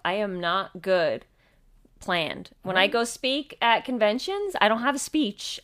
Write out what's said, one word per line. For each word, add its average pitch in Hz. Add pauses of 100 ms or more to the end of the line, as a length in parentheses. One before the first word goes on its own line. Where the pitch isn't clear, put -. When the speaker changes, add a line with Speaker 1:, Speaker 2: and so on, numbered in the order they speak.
Speaker 1:
I 175
am 196
not 175
good 165 (720)
planned. 175 (140)
When 185
I 185
Speaker 2:
Right. 202
Speaker 1:
go 233
speak 269
at 226
conventions, 262
I 208
don't 226
have 262
a 277
speech. -